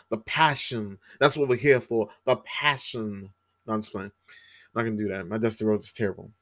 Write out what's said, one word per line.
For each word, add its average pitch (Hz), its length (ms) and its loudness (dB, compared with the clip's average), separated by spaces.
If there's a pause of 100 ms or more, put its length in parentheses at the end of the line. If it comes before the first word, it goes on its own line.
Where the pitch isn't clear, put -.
The - 100 -4
passion. 120 800 0 (220)
That's 139 160 6
what 143 140 0
we're 123 80 4
here 131 240 6
for. 113 280 -2 (160)
The 127 120 4
passion. 110 920 -4 (360)
No, 113 80 -6
I'm 110 80 0
just 107 100 -10
playing. 101 200 -8 (640)
I'm 113 100 0
not 113 60 -2
gonna 107 120 -2
do 101 100 -2
that. 95 140 -6
My 101 100 -4
Dusty 110 280 -2
Rhodes 104 200 2
is - 80 -10
terrible. 101 380 -4 (100)